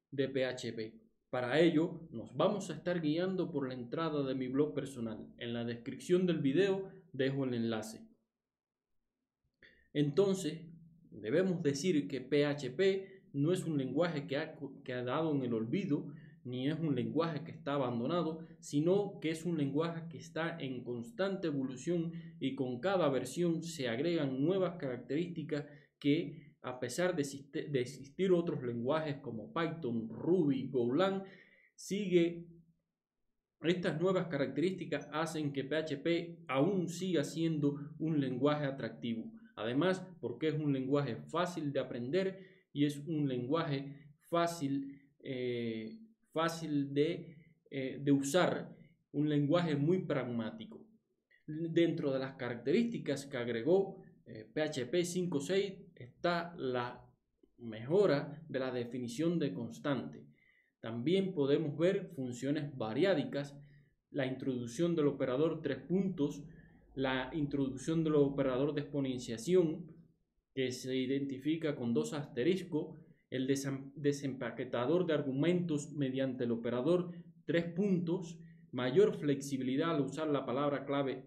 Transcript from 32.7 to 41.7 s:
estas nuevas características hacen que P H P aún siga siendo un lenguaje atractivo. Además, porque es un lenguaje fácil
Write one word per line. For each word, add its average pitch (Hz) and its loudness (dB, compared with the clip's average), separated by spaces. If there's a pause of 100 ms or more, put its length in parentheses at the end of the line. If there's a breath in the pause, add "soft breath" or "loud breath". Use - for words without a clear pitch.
estas 170 0
nuevas 185 4
características 147 -2
hacen 151 -2
que 135 -2
P 143 -2
H 156 -2
P 170 -2
aún 160 2
siga 175 0
siendo 143 0
un 160 2
lenguaje 139 2
atractivo. 117 -4 (240 loud breath)
Además, 143 2 (160)
porque 139 -2
es 147 0
un 147 2
lenguaje 131 0
fácil 160 -2